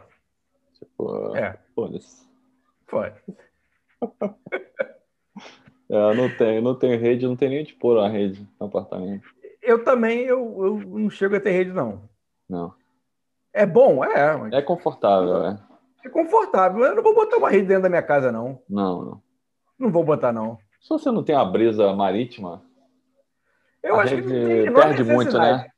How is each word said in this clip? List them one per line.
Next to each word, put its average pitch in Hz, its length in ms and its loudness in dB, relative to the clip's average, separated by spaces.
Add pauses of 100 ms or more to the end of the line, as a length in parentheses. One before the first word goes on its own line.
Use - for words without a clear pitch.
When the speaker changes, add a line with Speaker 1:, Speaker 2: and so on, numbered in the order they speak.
(800)
Speaker 1:
Tipo, - 560 -10
Speaker 2:
É. 101 240 -6 (160)
Speaker 1:
foda-se. - 540 -12 (580)
Speaker 2:
Foi. - 240 -6 (920)
Speaker 1:
<laughs> 214 360 -10 (1500)
É, 107 60 -2
eu 107 180 2
não 123 220 0
tenho, 110 260 0
não 127 120 0
tenho 123 260 0
rede, 123 260 0
não 123 100 -2
tenho 131 160 0
nem 147 100 -4
onde 151 100 -16
pôr 120 260 2
a 101 100 2
rede 101 380 -4 (140)
no 104 60 -10
apartamento. 95 600 -8 (360)
Speaker 2:
Eu 233 220 2
também, 233 360 0
eu, 254 180 0 (240)
eu 196 120 0 (120)
não 208 220 -4
chego 196 280 -2
a 196 40 -2
ter 196 120 -2
rede, 185 200 0
não. 110 300 -6 (460)
Speaker 1:
Não. 87 260 -8 (800)
Speaker 2:
É 202 120 2
bom? 185 400 4
É, 156 320 2
mas 113 160 -10
Speaker 1:
É 135 80 0
confortável, 98 840 0
é. 104 120 -6 (460)
Speaker 2:
É 262 60 -16
confortável, 320 680 2
mas 269 100 4
eu 415 60 -4
não 453 60 0
vou 427 120 6
botar 440 240 2
uma 381 120 2
rede 196 160 4
dentro 190 180 2
da 185 40 4
minha 170 140 0
casa, 139 280 2
não. 120 380 -6
Speaker 1:
Não, 95 340 -2
não. - 200 -16 (560)
Speaker 2:
Não 254 120 -2
vou 165 140 2
botar, 120 280 0
não. 113 260 -6 (220)
Speaker 1:
Se - 100 -10
você 311 200 -2
não 208 140 -2
tem 156 100 0
a 131 100 2
brisa 107 500 2
marítima, 98 680 -4 (1200)
Speaker 2:
Eu 214 160 0
Speaker 1:
a 208 40 4
Speaker 2:
acho 139 140 0
que 123 40 -2
Speaker 1:
rede 123 140 -6
Speaker 2:
não 120 120 0
tem, 113 240 2
não - 100 6
há - 40 10
Speaker 1:
perde 135 200 2
muito, 117 140 2
Speaker 2:
necessidade. 151 460 2
Speaker 1:
né? - 140 -20